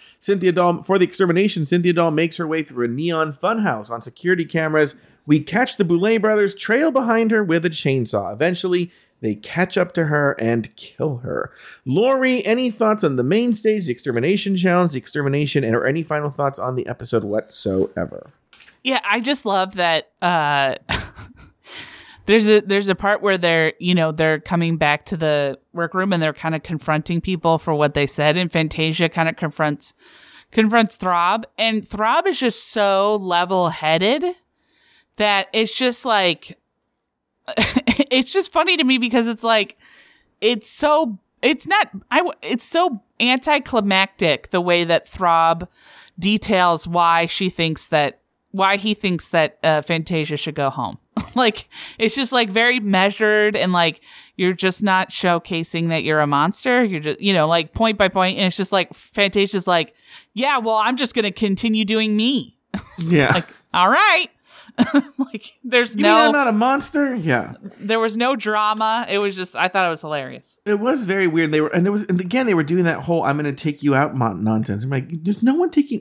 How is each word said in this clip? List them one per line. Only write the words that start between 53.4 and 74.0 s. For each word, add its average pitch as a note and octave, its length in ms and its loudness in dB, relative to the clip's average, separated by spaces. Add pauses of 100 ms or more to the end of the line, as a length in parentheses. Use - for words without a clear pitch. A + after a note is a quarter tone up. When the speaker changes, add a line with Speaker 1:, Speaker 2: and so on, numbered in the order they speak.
Speaker 2:
and, F#3 180 0
like, F3 280 0 (360)
you're F#3 160 2
just F#3 300 -2
not F#3+ 260 2
showcasing E3+ 800 -2
that D#3+ 140 -2
you're D#3 160 0
a D3 80 2
monster. F#3+ 580 0
You're F#3 140 -2
just, D3+ 220 -4
you G3 120 2
know, D#3+ 140 2
like, E3+ 260 0
point A3+ 240 0
by G3 100 4
point. F#3+ 300 0
And G3 80 0
it's F3+ 100 -2
just F#3+ 160 -4
like, F#3+ 220 0
Fantasia's G3 720 -2
like, E3+ 300 0 (400)
"Yeah, C4+ 240 0
well, A3 160 0
I'm G#3+ 200 0
just B3 200 -4
gonna G#3 160 0
continue A3 540 0
doing G#3+ 300 0
me." A3+ 400 -2 (160)
<laughs> - 80 -6 (200)
It's E3 120 -4
Speaker 1:
Yeah. - 220 4
Speaker 2:
like, F3 140 -2 (260)
all F3+ 160 4
right. F4+ 380 2 (500)
<laughs> - 160 2 (240)
Like, - 360 -8 (100)
there's A#3+ 320 0
Speaker 1:
You G#3 80 0
Speaker 2:
no G#3 140 6
Speaker 1:
mean A#3 100 8
I'm - 60 4
not C#4 140 2
a A#3 40 0
monster? C4+ 640 0
Yeah. D#3 380 -2 (260)
Speaker 2:
There A3 200 -2
was A3 160 -2
no B3 200 0
drama. G#3+ 760 -2
It G3+ 80 0
was G3+ 180 -2
just, F#3 200 -8
I E3+ 140 0
thought F#3 180 0
it - 20 0
was D#3+ 120 -6
hilarious. C3+ 640 -10
Speaker 1:
It G3+ 140 0
was B3 260 -2
very F#3+ 200 0
weird. D#3+ 260 2
They D#3 100 4
were, D3+ 80 0
and F3 180 0
it - 20 2
was, G#3 140 -2
and F3+ 180 -2
again, A#3+ 240 -2
they A3 80 2
were E3 100 2
doing F3 200 0
that E3 220 0
whole E3+ 180 0
"I'm C#3 140 0
gonna D3 160 -2
take C#3+ 280 -6
you C#3+ 140 2
out" C#3 200 0